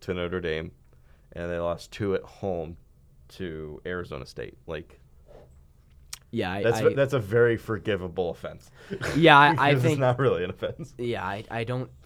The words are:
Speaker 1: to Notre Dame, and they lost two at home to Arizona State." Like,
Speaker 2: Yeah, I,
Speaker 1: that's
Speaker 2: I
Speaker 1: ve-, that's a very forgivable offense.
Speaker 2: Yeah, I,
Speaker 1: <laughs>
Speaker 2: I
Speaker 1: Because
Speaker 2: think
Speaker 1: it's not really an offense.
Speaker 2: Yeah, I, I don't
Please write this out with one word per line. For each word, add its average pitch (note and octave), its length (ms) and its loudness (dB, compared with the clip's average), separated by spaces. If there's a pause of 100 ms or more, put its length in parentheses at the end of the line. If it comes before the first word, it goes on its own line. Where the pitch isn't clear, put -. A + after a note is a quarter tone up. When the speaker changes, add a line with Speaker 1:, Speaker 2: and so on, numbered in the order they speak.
Speaker 1:
to F#2 120 -6
Notre F2 280 -4
Dame, D#2+ 300 -4 (600)
and E2+ 180 -8
they F2 80 -4
lost E2+ 360 -6
two G2 220 0
at - 80 -4
home E2+ 520 -8 (540)
to D#2 560 -10
Arizona F2 400 -8
State." - 320 -14 (100)
Like, D#2+ 320 -12 (1300)
Speaker 2:
Yeah, G#2 200 -2
I, G2+ 120 -4
Speaker 1:
that's A2+ 160 2
Speaker 2:
I A2+ 100 0
Speaker 1:
ve-, - 60 4
that's C3 180 2
a C3+ 60 0
very A#2 360 4
forgivable F#2 720 -4
offense. - 400 -12 (460)
Speaker 2:
Yeah, D3+ 220 10
I, C#3+ 100 10
Speaker 1:
<laughs> C#3 100 4
Speaker 2:
I C#3 120 4
Speaker 1:
Because C3+ 140 4
Speaker 2:
think D#3+ 100 4
Speaker 1:
it's C#3 60 0
not B2+ 200 2
really G2 240 2
an F2+ 60 -4
offense. - 480 -8
Speaker 2:
Yeah, A#2 280 -6
I, G2+ 240 -8
I A#2 140 -4
don't B2 260 -6 (160)